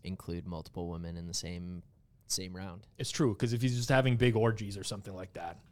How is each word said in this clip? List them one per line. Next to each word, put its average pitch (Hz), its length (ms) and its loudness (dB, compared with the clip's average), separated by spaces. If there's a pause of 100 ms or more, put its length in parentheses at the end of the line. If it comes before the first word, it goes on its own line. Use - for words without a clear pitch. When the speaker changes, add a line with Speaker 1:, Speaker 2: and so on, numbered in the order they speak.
Speaker 1:
include 87 420 -6
multiple 85 460 -6
women 85 260 -6
in 85 120 -8
the 80 60 -8
same, 87 500 -6 (420)
same 92 300 -4
round. 92 320 -10 (100)
Speaker 2:
It's - 140 -4
true, 127 240 4
'cause 117 160 2
if 120 100 0
he's 123 140 2
just 120 140 -2
having 131 260 6
big 123 180 6
orgies 107 420 2
or 95 60 -8
something 101 320 -6
like 92 200 -10
that. 85 260 -8 (120)